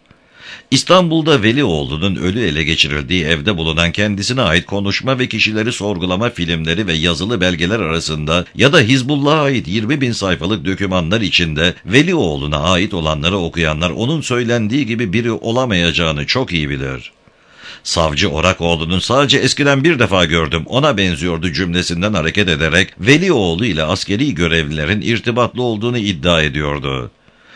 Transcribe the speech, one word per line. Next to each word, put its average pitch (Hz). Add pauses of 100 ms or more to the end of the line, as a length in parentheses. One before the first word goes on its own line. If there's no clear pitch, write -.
(720)
İstanbul'da 160
Velioğlu'nun 87
ölü 92
ele 80
geçirildiği 76
evde 80
bulunan 80
kendisine 104
ait 87
konuşma 101
ve 127
kişileri 107
sorgulama 95
filmleri 82
ve 82
yazılı 85
belgeler 90
arasında 80 (100)
ya 135
da 175
Hizbullah'a 139
ait 131
yirmi 113
bin 123
sayfalık 95
dokümanlar 95
içinde 85 (120)
Velioğlu'na 90
ait 90
olanları 78
okuyanlar 82
onun 117
söylendiği 120
gibi 113
biri 117
olamayacağını 85
çok 90
iyi 78
bilir. 67 (720)
Savcı 80
Orakoğlu'nun 85
sadece 139
"Eskiden 135
bir 160
defa 95
gördüm, 80
ona 135
benziyordu" 87
cümlesinden 87
hareket 87
ederek 80 (100)
Velioğlu 117
ile 80
askeri 98
görevlilerin 80
irtibatlı 117
olduğunu 117
iddia 87
ediyordu. 69 (440)